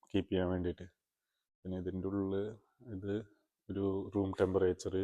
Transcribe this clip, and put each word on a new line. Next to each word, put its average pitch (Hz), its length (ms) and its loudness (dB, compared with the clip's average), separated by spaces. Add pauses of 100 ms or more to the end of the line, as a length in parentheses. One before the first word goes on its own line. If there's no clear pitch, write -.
കീപ്പ് 95 220 0
ചെയ്യാൻ 92 180 2
വേണ്ടിയിട്ട്. 90 380 -2 (800)
പിന്നെ 92 140 -6
ഇതിൻ്റെ 92 300 -4
ഉള്ളിൽ 98 260 0 (540)
ഇത് 101 240 -6 (560)
ഒരു 98 160 -2 (300)
റൂം 98 240 2
ടെമ്പറേച്ചർ 92 640 2